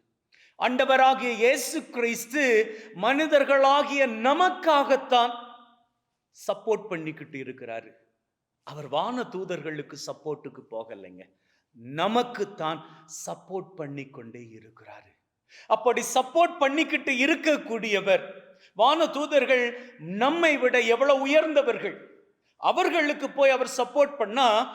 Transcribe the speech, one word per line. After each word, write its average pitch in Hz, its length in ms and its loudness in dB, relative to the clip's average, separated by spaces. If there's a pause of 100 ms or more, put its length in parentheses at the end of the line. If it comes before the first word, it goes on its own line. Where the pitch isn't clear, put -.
(580)
ஆண்டவராகிய 254 720 4
இயேசு 254 480 0 (120)
கிறிஸ்து 233 520 -2 (520)
மனிதர்களாகிய 277 1080 2 (200)
நமக்காகத்தான் 269 1120 2 (1080)
சப்போர்ட் 202 500 -4
பண்ணிக்கிட்டு 156 500 -10
இருக்கிறாரு. 127 520 -14 (760)
அவர் 147 220 -14
வான 208 340 -4
தூதர்களுக்கு 156 760 -10 (100)
சப்போர்ட்டுக்கு 143 640 -12
போகலைங்க, 98 540 -16 (680)
நமக்குத்தான் 185 880 -4 (440)
சப்போர்ட் 175 500 -12
பண்ணி 143 300 -12
கொண்டே 120 460 -20
இருக்கிறாரு. 110 580 -20 (560)
அப்படி 226 380 0 (100)
சப்போர்ட் 330 440 2
பண்ணிக்கிட்டு 294 560 0
இருக்கக்கூடியவர், 220 1120 0 (480)
வான 294 320 4
தூதர்கள் 277 580 0 (340)
நம்மை 262 580 0
விட 247 240 0
எவ்வளவு 262 400 4
உயர்ந்தவர்கள், 277 760 0 (640)
அவர்களுக்கு 294 680 0
போய் 269 240 4
அவர் 254 220 -2
சப்போர்ட் 285 400 0
பண்ணா 240 300 0 (280)